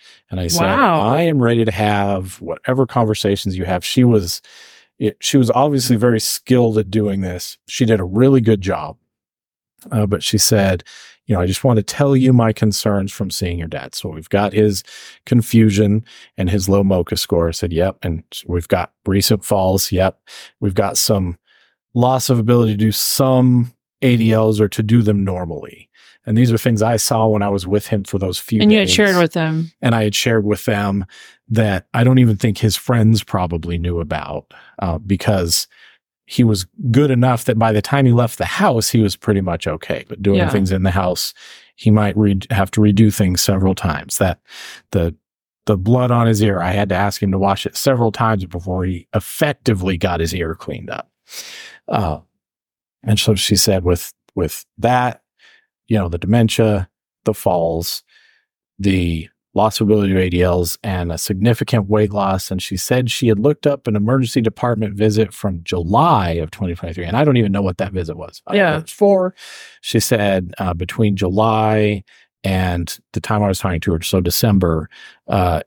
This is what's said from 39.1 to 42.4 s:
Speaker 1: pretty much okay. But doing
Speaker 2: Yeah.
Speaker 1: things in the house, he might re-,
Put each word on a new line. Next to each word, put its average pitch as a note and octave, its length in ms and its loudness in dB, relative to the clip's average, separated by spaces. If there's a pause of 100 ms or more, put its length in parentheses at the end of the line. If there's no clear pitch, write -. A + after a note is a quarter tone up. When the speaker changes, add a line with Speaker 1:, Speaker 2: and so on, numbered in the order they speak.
Speaker 1:
pretty G2 260 0
much F2 280 -4
okay. - 400 -6
But - 160 -10
doing G2 140 4
Speaker 2:
Yeah. F2+ 120 2
Speaker 1:
things F#2+ 220 0
in F#2 100 0
the F#2 80 2
house, F2+ 420 -2 (440)
he - 120 -2
might G#2 280 4
re-, G2+ 240 2 (100)